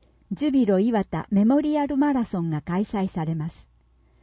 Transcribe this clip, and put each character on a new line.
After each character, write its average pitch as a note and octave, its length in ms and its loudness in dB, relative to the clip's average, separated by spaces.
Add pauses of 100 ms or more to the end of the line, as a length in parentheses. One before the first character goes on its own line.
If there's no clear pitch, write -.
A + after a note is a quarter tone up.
(320)
ジ C#4+ 160 -2
ュ - 20 -2
ビ B3+ 160 2
ロ F#3+ 140 4
岩 A3 240 0
田 - 260 -8
メ G3+ 140 4
モ C4+ 160 4
リ D4+ 180 0
ア C#4+ 80 0
ル C#4+ 100 -4
マ D4 160 2
ラ B3 120 0
ソ F#3 180 -4
ン E3 80 -2
が D3+ 120 -4
開 F3+ 200 -2
催 G3 240 -4
さ E3+ 180 -4
れ D#3+ 100 -4
ま D#3+ 140 -6
す。 - 220 -20 (520)